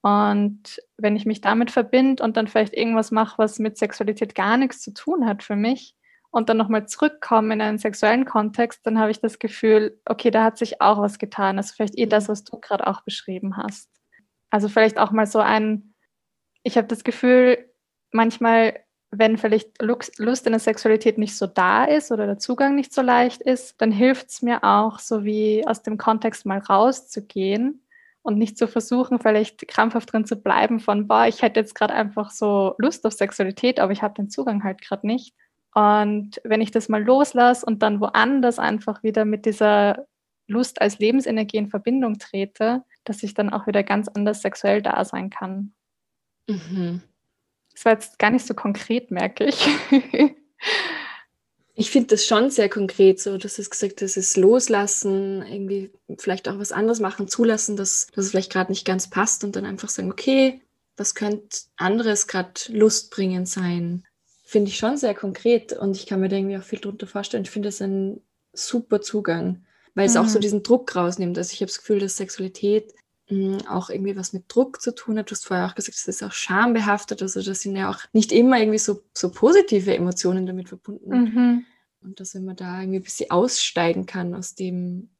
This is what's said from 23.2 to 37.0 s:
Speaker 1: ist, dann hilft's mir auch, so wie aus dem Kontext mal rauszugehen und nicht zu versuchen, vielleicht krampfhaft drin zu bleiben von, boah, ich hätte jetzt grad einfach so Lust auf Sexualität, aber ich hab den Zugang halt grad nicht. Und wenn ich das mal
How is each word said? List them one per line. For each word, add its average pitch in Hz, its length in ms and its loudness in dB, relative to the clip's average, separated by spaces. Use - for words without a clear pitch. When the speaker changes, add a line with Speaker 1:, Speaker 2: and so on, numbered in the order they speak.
Speaker 1:
ist, - 400 -2
dann 226 100 4
hilft's 247 500 0
mir 240 220 -2
auch, 208 360 4
so 214 260 -4
wie 214 420 0
aus 220 160 -2
dem 214 140 -4
Kontext 226 480 0
mal 196 140 -2
rauszugehen 208 1200 0
und 208 160 -2
nicht 214 200 0
zu 226 120 0
versuchen, 247 500 -2
vielleicht 214 480 0
krampfhaft 226 460 -2
drin 220 120 0
zu 214 120 -6
bleiben 220 420 2
von, 208 300 0
boah, 220 180 4
ich 226 140 -2
hätte 226 180 2
jetzt 214 160 -4
grad 208 160 0
einfach 208 400 -2
so 202 460 0
Lust 269 280 -2
auf 214 60 2
Sexualität, 202 720 -2
aber 196 100 2
ich 202 100 -2
hab 208 140 -4
den 202 140 -6
Zugang 226 340 -4
halt 190 180 -6
grad - 220 -8
nicht. 240 320 -4
Und 208 720 2
wenn 220 160 0
ich 214 100 -2
das 220 160 -2
mal 214 160 0